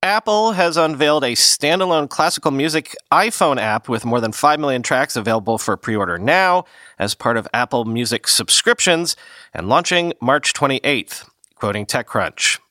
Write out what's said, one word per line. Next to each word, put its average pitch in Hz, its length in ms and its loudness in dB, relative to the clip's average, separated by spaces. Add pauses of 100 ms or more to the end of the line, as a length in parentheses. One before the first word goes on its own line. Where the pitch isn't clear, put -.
Apple 214 480 0
has 175 240 0
unveiled 151 460 2
a 123 100 0
standalone 156 760 0
classical 165 400 0
music 151 440 -2 (180)
iPhone 170 460 2
app 110 300 -2
with 113 160 -2
more 120 160 0
than 110 120 -2
five 151 260 2
million 135 240 -2
tracks 131 320 -2
available 113 440 -2
for 107 180 -2
pre-order 98 420 -4
now 180 460 2 (340)
as 104 160 -2
part 117 220 0
of 110 180 -4
Apple 120 300 0
Music 113 420 -4
subscriptions - 920 2 (380)
and 85 140 -8
launching 170 520 2
March 135 320 0
twenty-eighth, 135 720 -2 (300)
quoting 104 320 -4
TechCrunch. - 720 -2 (120)